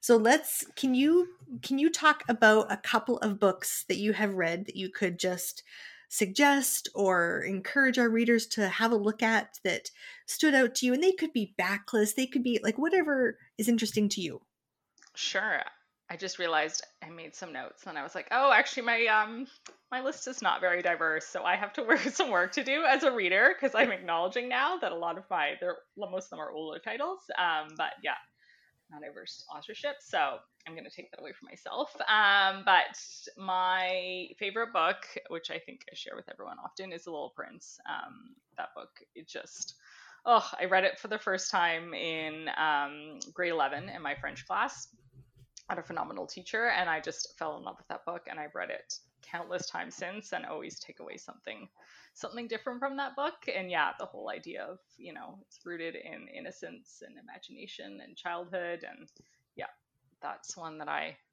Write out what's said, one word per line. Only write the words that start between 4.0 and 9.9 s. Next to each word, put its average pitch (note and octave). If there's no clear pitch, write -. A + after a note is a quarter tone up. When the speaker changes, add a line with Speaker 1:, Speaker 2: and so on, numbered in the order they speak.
Speaker 1:
have G#3
read F3
that -
you F#3
could F3+
just -
suggest C4+
or F3+
encourage B3+
our A#3+
readers A3+
to G3+
have A3+
a A#3+
look G#3
at A3+
that -